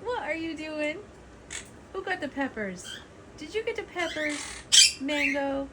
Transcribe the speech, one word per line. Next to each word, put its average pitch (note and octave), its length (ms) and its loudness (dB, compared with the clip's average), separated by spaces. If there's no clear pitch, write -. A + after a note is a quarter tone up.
What A#4 220 0
are D4+ 120 -2
you E4 200 -2
doing? D4+ 420 -2
Who F#4+ 100 -4
got F#4 180 0
the D4 60 -2
peppers? G#3+ 720 -4
Did D4+ 160 -12
you G#4+ 100 2
get A#4 120 0
the G#4 80 -4
peppers, D#4 560 0
Mango? C#4 720 2